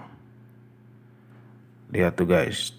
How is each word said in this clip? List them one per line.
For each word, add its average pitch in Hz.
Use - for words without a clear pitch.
Lihat 90
tuh, 90
guys. -